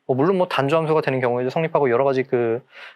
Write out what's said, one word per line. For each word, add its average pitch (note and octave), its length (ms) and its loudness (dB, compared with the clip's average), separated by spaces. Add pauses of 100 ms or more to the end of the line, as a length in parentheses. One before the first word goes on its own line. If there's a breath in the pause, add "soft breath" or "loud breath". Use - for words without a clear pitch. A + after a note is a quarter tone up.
뭐 C3 120 0
물론 F3+ 200 2
뭐 F3+ 120 0
단조 C#3 260 0
함수가 D#3 240 0
되는 C3+ 220 -2
경우에도 B2 280 -2
성립하고 D#3+ 400 0
여러 A#2+ 140 2
가지 C3 200 0
그 A#2+ 380 0 (340 loud breath)